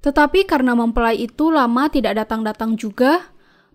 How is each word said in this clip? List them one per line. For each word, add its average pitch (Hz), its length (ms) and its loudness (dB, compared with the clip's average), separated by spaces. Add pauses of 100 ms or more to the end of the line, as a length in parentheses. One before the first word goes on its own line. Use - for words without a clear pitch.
Tetapi 294 400 2
karena 254 320 0
mempelai 233 400 0
itu 285 320 -2
lama 269 400 2
tidak 220 320 -2
datang-datang 220 560 -4
juga, 254 560 0 (420)